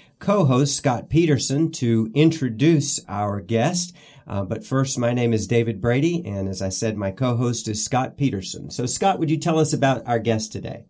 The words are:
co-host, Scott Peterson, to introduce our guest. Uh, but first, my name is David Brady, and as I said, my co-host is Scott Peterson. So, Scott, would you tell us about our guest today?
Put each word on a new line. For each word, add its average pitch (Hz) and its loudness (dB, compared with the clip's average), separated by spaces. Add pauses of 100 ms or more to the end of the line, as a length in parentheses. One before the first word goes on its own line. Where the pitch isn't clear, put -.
(200)
co-host, 143 2
Scott 120 -2
Peterson, 151 2
to 113 2
introduce 143 2
our 101 -4
guest. 117 -2 (320)
Uh, 98 -4
but 107 -6
first, 135 -2
my 120 0
name 120 2
is 104 0
David 117 0
Brady, 143 2
and 98 -4
as 92 -6
I 95 -2
said, 104 -4
my 98 -4
co-host 120 -2
is 107 -4
Scott 131 -2
Peterson. - -4
So, - -4
Scott, - 0
would 156 0
you 160 0
tell 160 0
us 151 2
about 131 0
our 120 0
guest 107 0
today? - -10